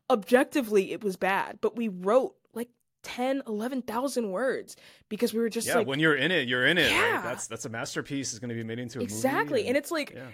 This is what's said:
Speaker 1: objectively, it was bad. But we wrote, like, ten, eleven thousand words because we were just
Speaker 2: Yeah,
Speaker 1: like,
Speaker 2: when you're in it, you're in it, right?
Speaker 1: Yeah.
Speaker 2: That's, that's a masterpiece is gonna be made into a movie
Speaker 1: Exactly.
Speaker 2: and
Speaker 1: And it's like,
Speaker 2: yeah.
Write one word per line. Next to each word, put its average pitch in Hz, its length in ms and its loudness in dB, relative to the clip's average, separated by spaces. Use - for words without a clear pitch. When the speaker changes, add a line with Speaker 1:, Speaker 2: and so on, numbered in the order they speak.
Speaker 1:
objectively, 233 800 4
it 214 140 -6
was 185 100 0
bad. 190 460 -2
But 214 160 0
we 233 100 -2
wrote, 202 480 2
like, 233 140 -6
ten, 262 460 -2
eleven 233 340 -4
thousand 240 500 -2
words 180 460 -4
because 214 240 -2
we 226 80 0
were 233 80 2
just 226 180 -4
Speaker 2:
Yeah, - 120 2
Speaker 1:
like, 208 80 0
Speaker 2:
when 139 120 -2
you're 156 160 6
in 143 160 2
it, 147 160 2
you're 127 180 2
in 165 120 6
it, 160 60 4
right? 117 80 4
Speaker 1:
Yeah. 403 300 2
Speaker 2:
That's, 123 260 -6
that's - 180 -10
a 131 40 -8
masterpiece 127 640 -6
is 113 80 -12
gonna 120 140 -6
be 113 100 -4
made 113 160 -6
into 123 200 -8
a - 20 -2
movie 104 120 -4
Speaker 1:
Exactly. 277 460 0
Speaker 2:
and 196 80 -2
Speaker 1:
And 254 100 0
it's 294 140 -2
like, 320 200 -4
Speaker 2:
yeah. 127 220 -14